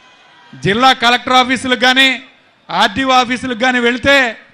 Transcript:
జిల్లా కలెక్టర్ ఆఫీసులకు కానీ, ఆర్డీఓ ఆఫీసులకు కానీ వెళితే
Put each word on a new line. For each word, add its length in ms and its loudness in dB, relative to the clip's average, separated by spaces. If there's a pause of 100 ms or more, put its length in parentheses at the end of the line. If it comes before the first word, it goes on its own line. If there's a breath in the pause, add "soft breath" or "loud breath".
(640)
జిల్లా 300 2
కలెక్టర్ 400 0
ఆఫీసులకు 460 0
కానీ, 440 0 (460)
ఆర్డీఓ 400 -2
ఆఫీసులకు 500 -2
కానీ 200 0
వెళితే 580 0 (160)